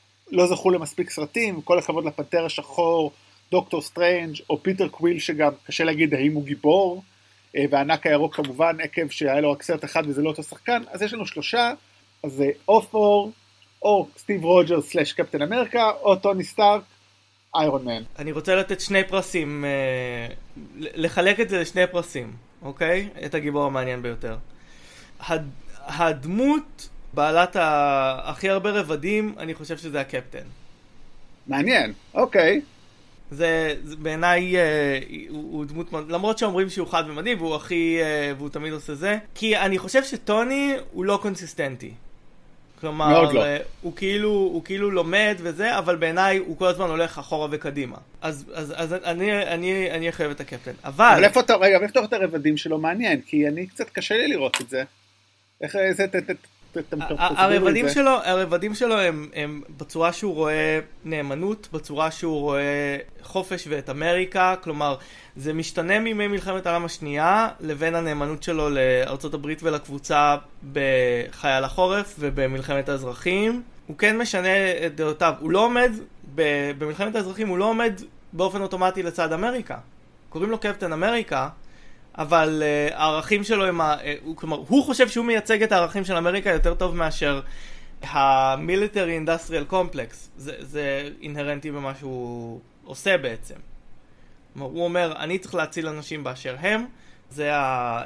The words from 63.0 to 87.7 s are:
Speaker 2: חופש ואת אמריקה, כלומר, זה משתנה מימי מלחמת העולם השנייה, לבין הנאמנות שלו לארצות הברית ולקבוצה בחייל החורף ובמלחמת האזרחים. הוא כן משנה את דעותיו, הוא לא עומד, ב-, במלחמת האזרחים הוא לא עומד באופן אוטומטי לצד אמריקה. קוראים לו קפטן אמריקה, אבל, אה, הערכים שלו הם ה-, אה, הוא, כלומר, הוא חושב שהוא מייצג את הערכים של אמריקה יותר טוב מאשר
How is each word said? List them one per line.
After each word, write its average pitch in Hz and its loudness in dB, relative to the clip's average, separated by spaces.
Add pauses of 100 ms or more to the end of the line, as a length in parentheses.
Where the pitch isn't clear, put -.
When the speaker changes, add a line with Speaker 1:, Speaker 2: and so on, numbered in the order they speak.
Speaker 2:
חופש 185 -6
ואת 143 -6
אמריקה, 185 0
כלומר, 147 -2 (420)
זה 147 -4
משתנה 170 0
מימי 214 -2
מלחמת 190 -4
העולם 170 0
השנייה, 160 2 (100)
לבין 160 -2
הנאמנות 151 -2
שלו 156 0
לארצות 131 2
הברית 151 -8
ולקבוצה 147 2 (380)
בחייל 131 2
החורף 185 0
ובמלחמת 135 -2
האזרחים. 180 -2 (240)
הוא 147 -14
כן 214 4
משנה 190 0
את 156 -4
דעותיו, 156 2
הוא 156 -2
לא 202 6
עומד, 240 4 (440)
ב-, 143 2
במלחמת 160 -4
האזרחים 208 -4
הוא 180 -2
לא 196 2
עומד 226 0 (320)
באופן 185 0
אוטומטי 185 0
לצד 165 -2
אמריקה. 233 -4 (520)
קוראים 190 -4
לו 220 -2
קפטן 202 -4
אמריקה, 160 -2 (680)
אבל, 156 4
אה, 147 2
הערכים 156 2
שלו 202 2
הם 175 0
ה-, 151 2
אה, 147 -4
הוא, 160 -10
כלומר, 156 -6 (100)
הוא 262 6
חושב 254 4
שהוא 233 -2
מייצג 220 2
את 220 0
הערכים 180 2
של 180 -2
אמריקה 185 0
יותר 170 4
טוב 170 -2
מאשר 151 0 (640)